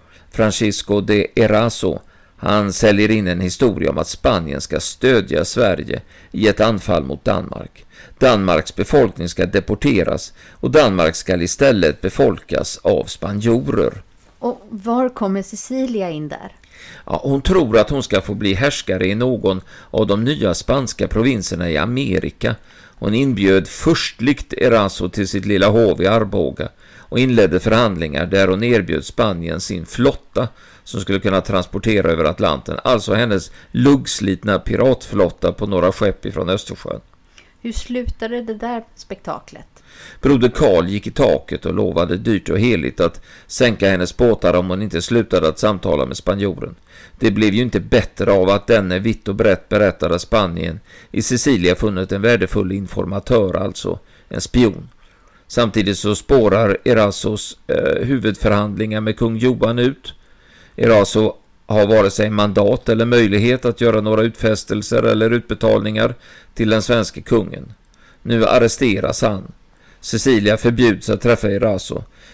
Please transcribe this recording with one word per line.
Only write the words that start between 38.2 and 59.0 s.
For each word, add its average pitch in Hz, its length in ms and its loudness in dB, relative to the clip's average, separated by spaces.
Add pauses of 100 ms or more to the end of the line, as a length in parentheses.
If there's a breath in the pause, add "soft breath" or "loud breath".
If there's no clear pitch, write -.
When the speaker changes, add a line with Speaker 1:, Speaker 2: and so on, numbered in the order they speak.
Speaker 2:
det 226 120 -8
där 233 300 -8 (120)
spektaklet? - 720 -14 (540 loud breath)
Speaker 1:
Broder 123 280 4
Karl 92 380 4
gick 101 200 -6
i - 40 -10
taket 85 540 0
och 85 80 -4
lovade 90 440 0
dyrt 101 320 -2
och 82 100 0
heligt 90 400 0
att 85 220 0 (260 loud breath)
sänka 101 420 0
hennes 90 280 0
båtar 110 360 4
om 90 160 0
hon 92 120 -2
inte 92 200 -4
slutade 95 460 0
att 78 120 -2
samtala 90 460 0
med 64 120 -8
spanjoren. 98 580 -4 (440 loud breath)
Det 113 120 2
blev 104 220 2
ju 113 80 2
inte 113 180 -2
bättre 101 520 0
av 95 180 4
att 101 180 0
denne 95 320 2
vitt 110 280 -4
och 98 80 -4
brett 104 340 2
berättade 92 460 0
att 87 60 -2
Spanien 85 580 -4 (320 loud breath)
i - 100 -4
Sicilia 110 540 0
funnit 95 360 -2
en 98 100 -4
värdefull 101 500 0
informatör, 98 840 -2
alltså 95 420 -6 (300 soft breath)
en - 120 -8
spion. - 480 0 (640 soft breath)
Samtidigt 101 460 0
så 104 180 -2
spårar 107 680 2
Erassos, 107 720 0 (100)
eh, - 380 0
huvudförhandlingar 107 960 -2